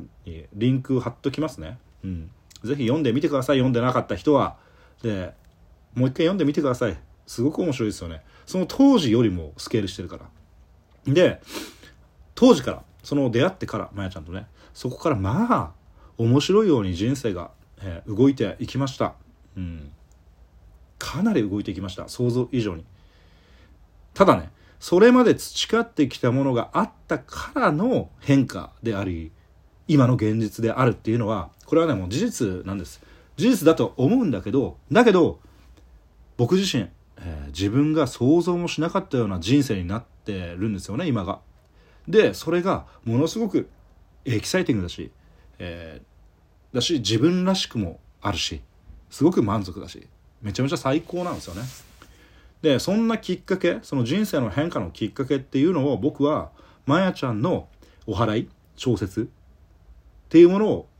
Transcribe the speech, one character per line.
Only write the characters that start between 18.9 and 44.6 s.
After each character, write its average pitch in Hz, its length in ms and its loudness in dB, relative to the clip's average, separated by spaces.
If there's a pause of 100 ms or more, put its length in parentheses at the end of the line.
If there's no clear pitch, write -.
た。 101 180 -4 (420)
う - 20 -12
ん。 82 320 -12 (1080)
か - 240 -6
な 220 100 0
り 113 140 0
動 98 120 -4
い 101 40 -6
て 104 80 -8
い 87 40 -8
き 92 60 -10
ま 98 80 -8
し - 60 -14
た。 - 120 -14
想 123 220 -2
像 120 220 -2
以 123 100 -2
上 101 140 -4
に。 80 100 -14 (1300)
た 190 100 8
だ 147 140 6
ね、 - 140 -8 (280)
そ 175 200 2
れ 233 120 8
ま 254 120 6
で 190 120 4
培 - 440 -4
っ 233 100 -4
て 143 180 0
き - 120 -10
た - 120 0
も 135 120 0
の 135 100 0
が 117 200 -4
あ 180 100 0
っ - 80 -8 (160)
た 160 100 -2
か - 380 -12
ら 233 160 2
の 175 380 0 (100)
変 139 260 4
化 95 260 -10 (120)
で 113 120 -2
あ 98 80 -4
り、 85 280 -8 (560)
今 143 180 4
の 123 80 4
現 110 260 0
実 107 220 -4
で 110 100 0
あ 127 140 0
る 117 60 4
っ - 20 0
て - 160 -8
い 113 60 2
う - 20 0
の 110 100 -2
は、 107 220 -4 (160)
こ 151 100 0
れ 160 60 6
は 170 60 2
ね、 127 120 0
も 92 60 -6
う 90 40 -8
事 120 100 -4
実 98 480 -4
な 98 80 -6
ん - 20 -6
で 85 80 -8
す。 - 160 -20 (360)
事 196 120 2
実 190 160 4
だ 160 80 8
と 123 240 -2
思 156 200 4
う 247 80 2
ん 160 40 0
だ 98 140 -2
け 104 80 -6
ど、 - 260 0 (140)
だ 226 120 8
け 226 80 6
ど、 165 280 4 (1000)
僕 123 180 2
自 190 220 0
身、 - 100 -4 (300)
え 78 280 -10
ー、 - 20 -14
自 87 220 -4
分 147 240 2
が 156 140 2
想 147 340 2
像 175 160 0
も 175 100 -4
し - 140 -6
な 165 80 0
か 190 100 -2
っ 185 80 -10
た 135 100 -2
よ 117 80 2
う - 20 -4
な 92 120 -4
人 131 240 2
生 104 180 -4
に 87 60 -6
な 98 120 -4
っ - 40 -16 (220)
て 90 320 -8
る 107 120 -4
ん 104 40 -4
で 92 60 -6
す - 100 -14
よ 104 80 -6
ね、 175 100 -4
今 113 180 -2
が。 - 160 -8 (640)
で、 165 260 4
そ - 160 -8
れ 175 140 0
が 160 240 -2 (180)
も 113 140 0
の 160 80 2
す - 100 -4
ご 226 120 -2
く - 200 -2 (560)
エ 113 140 0
キ - 80 -10
サ 185 120 0
イ 180 60 -2